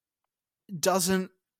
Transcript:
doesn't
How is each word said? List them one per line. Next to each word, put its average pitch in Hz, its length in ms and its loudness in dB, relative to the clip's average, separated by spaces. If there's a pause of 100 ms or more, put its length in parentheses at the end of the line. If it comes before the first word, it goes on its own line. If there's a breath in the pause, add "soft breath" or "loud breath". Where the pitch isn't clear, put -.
(800)
doesn't 185 520 0 (280)